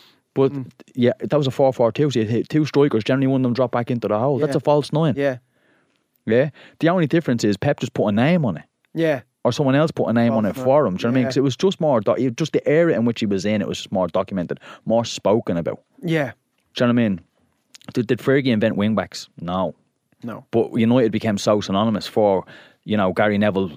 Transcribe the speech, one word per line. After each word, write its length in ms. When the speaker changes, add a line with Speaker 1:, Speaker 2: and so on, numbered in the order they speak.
Speaker 1:
But 180
Speaker 2:
Mm. 180
Speaker 1:
yeah, 260
that 160
was 100
a 40
four 240
four 180
two. 180
So 100
you 40
hit 240
two 160
strikers, 400
generally 220
one 160
of 0
them 100
drop 180
back 200
into 180
the 100
hole. 200
That's 160
Speaker 2:
Yeah. 20
Speaker 1:
a 40
false 300
nine. 240
Speaker 2:
Yeah. 220
Speaker 1:
Yeah. 240
The 80
only 180
difference 380
is 120
Pep 240
just 140
put 140
a 40
name 320
on 120
it. 80
Speaker 2:
Yeah. 280
Speaker 1:
Or 80
someone 220
else 160
put 160
a 60
name 200
on 140
it 80
Speaker 2:
False 100
Speaker 1:
for 200
Speaker 2:
nine. 80
Speaker 1:
him. 40
Do 60
you 60
know 20
what 20
I 20
mean? 80
Speaker 2:
Yeah. 60
Speaker 1:
'Cause 80
it 60
was 140
just 240
more, 200
do-, 300
just 220
the 140
area 300
in 80
which 160
he 60
was 180
in, 160
it 80
was 100
just 140
more 160
documented, 520
more 200
spoken 520
about. 240
Speaker 2:
Yeah. 300
Speaker 1:
Do 100
you 40
know 60
what 80
I 60
mean? 120
Did, 140
did 140
Fergie 260
invent 300
wing 180
backs? 340
No. 340
Speaker 2:
No. 300
Speaker 1:
But 220
United 360
became 280
so 220
synonymous 460
for, 380
you 120
know, 160
Gary 260
Neville, 380